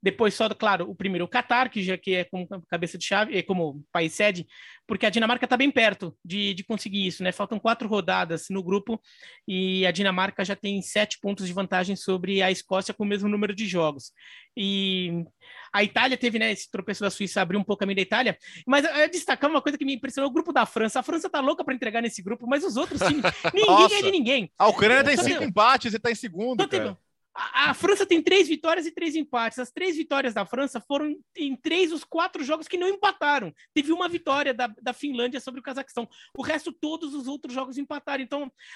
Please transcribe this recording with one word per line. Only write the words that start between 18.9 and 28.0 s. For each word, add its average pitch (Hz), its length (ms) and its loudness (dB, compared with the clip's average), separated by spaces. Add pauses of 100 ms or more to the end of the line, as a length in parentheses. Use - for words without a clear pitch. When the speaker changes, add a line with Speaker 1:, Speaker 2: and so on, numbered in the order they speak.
Speaker 1:
ia 302 140 4
destacar 294 400 0
uma 311 140 2
coisa 294 160 -2
que 285 80 -2
me 269 80 0
impressionou, 269 360 -2
o 240 40 -10
grupo 320 180 0
da 254 140 4
França. 220 340 0
A - 20 -4
França 330 280 -4
tá 302 100 -2
louca 277 240 0
pra 262 80 -4
entregar 233 300 -4
nesse 233 180 -6
grupo, 220 260 -6
mas 277 160 0
os 311 140 -2
outros - 240 -2
times, 294 220 2
Speaker 2:
<laughs> - 320 0
Speaker 1:
ninguém 403 200 6
Speaker 2:
Nossa. 392 200 10
Speaker 1:
é 403 80 2
de 392 80 2
ninguém. 254 480 0
Speaker 2:
A 202 100 8
Ucrânia 220 340 6
tem 277 140 4
Speaker 1:
Só - 60 2
Speaker 2:
cinco 285 160 2
Speaker 1:
tem 269 100 -2
Speaker 2:
empates 220 460 4
e 226 40 -2
tá 240 120 -2
em 233 40 0
segundo, 220 480 -4
Speaker 1:
Só 392 60 0
tem 381 120 -2
Speaker 2:
cara. 202 180 -4 (380)
Speaker 1:
A, 285 340 0
a 254 40 2
França 381 320 2